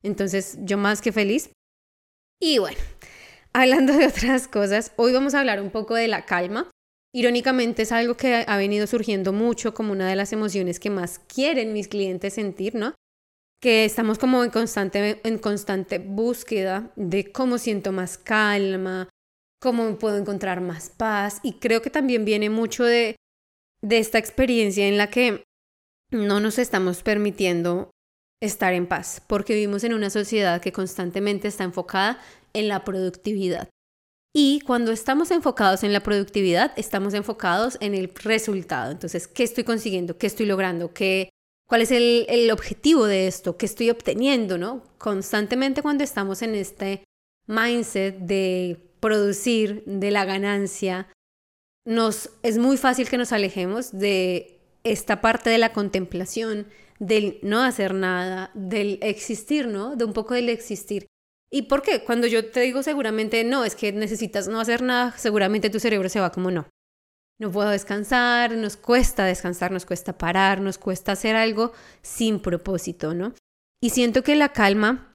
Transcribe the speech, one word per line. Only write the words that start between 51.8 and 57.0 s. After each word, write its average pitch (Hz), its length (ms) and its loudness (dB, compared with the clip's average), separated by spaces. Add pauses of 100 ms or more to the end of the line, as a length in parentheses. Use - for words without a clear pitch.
nos, 226 440 0 (120)
es 226 160 0
muy 262 200 4
fácil 254 320 2
que 254 80 0
nos 240 160 -2
alejemos 202 580 -2
de 190 720 -2 (240)
esta 214 340 -2
parte 226 300 2
de 226 80 4
la 226 160 4
contemplación, 202 960 -4 (320)
del 208 420 0